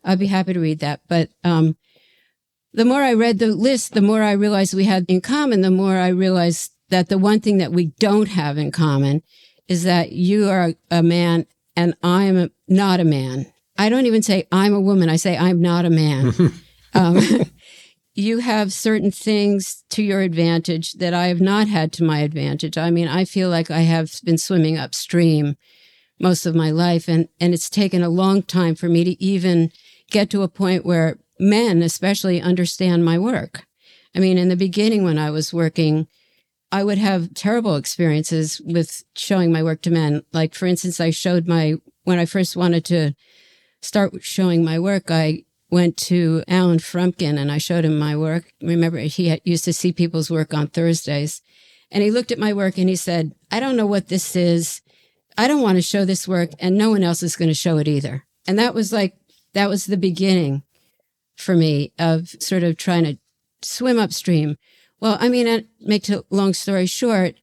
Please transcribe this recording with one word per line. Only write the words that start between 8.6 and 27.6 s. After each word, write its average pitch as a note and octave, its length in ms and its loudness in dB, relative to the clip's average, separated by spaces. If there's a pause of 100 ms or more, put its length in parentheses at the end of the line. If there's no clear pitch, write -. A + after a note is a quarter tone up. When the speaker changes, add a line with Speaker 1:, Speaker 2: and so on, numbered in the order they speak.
Speaker 1:
common C#3+ 520 0 (440)
is F3 180 -2
that F3 280 0
you G3+ 380 2
are F3+ 240 0 (160)
a E3+ 120 2
man E3+ 440 2 (280)
and E3+ 280 0
I'm F#3 340 2
a, F3+ 140 2 (180)
not F#3+ 320 2
a E3+ 40 2
man. C3+ 420 -2 (320)
I G3+ 100 2
don't B3+ 160 2
even A3 180 2
say G3 300 0
I'm G3 220 4
a G3+ 60 2
woman. F#3+ 280 2
I D#3+ 80 2
say F3 200 0
I'm F3 240 2
not F3 240 2
a E3+ 60 2
man. D3 420 2
Speaker 2:
<laughs> - 300 0 (320)
Speaker 1:
Um, F3+ 240 4 (560)
<laughs> - 400 -20
you A3 240 -2
have G#3+ 340 -2
certain G#3+ 380 0
things G3+ 800 -2
to G#3+ 120 -2
your G3 200 0
advantage E3+ 720 0
that F3 180 -4
I F3 140 0
have F3+ 160 2
not G#3 260 2
had D#3+ 260 -2
to E3+ 100 -2
my D#3 160 0
advantage. D3+ 580 -4
I E3+ 120 -2
mean, E3+ 160 0
I F3 200 -2
feel F#3 240 -2
like E3 200 -2
I D#3+ 100 0
have E3 440 0
been E3 140 2
swimming D#3+ 400 0
upstream D3+ 800 0 (640)
most F#3 280 0
of E3 80 -2
my D#3+ 160 2
life, E3+ 360 0
and, E3 220 0 (100)
and F3 140 2
it's E3+ 160 -4